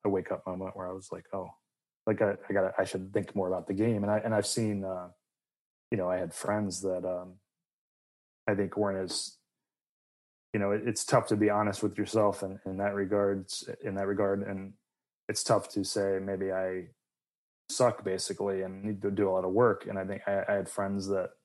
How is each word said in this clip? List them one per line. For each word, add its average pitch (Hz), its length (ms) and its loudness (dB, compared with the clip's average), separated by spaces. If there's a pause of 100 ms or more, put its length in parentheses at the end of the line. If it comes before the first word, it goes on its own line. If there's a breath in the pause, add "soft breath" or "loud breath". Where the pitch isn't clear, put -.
a 104 60 2
wake-up 95 360 0
moment 92 320 -6
where 92 100 -6
I 92 40 -6
was 95 200 -10
like, 90 220 -10
"Oh, 95 220 -8 (500)
like, 110 160 2
I, 101 140 4 (140)
I 101 40 0
gotta, 95 240 2
I 95 60 2
should 95 300 -4
think 101 220 -2
more 95 120 0
about 90 200 -2
the 98 60 -2
game." 107 300 2
And 104 80 2
I, 107 80 4
and 110 160 0
I've 101 120 2
seen, 107 360 0
uh, 92 260 -6 (800)
you 113 80 0
know, 90 120 2
I 90 80 2
had 87 160 -2
friends 104 480 -2
that, 92 240 -2
um, 92 340 -6 (1080)
I 107 60 2
think 98 220 0
weren't 101 220 0
as, - 400 -6 (1160)
you 107 60 0
know, 101 120 2
it, 107 160 0
it's 110 180 -2
tough 123 220 4
to 107 100 4
be 104 120 6
honest 104 320 2
with 101 160 -2
yourself 104 460 2
in, 95 220 -8
in 95 120 -6
that 101 180 0
regards, 101 720 0 (140)
in 95 140 -4
that 98 120 -2
regard, 101 360 2
and 98 300 -8 (560)
it's - 140 -4
tough - 260 2
to 101 140 -2
say, 98 380 0
"Maybe 95 300 -2
I 92 380 -2 (800)
suck," 123 340 2
basically, 95 600 -2
and 95 200 -8
need 104 200 -4
to 101 80 0
do 98 180 4
a - 20 4
lot 92 140 2
of 92 60 2
work. 110 340 4
And 101 120 -6
I 95 60 -4
think 98 240 -6
I, 98 220 0
I 104 40 2
had 98 140 0
friends 98 400 -2
that 95 220 0 (160)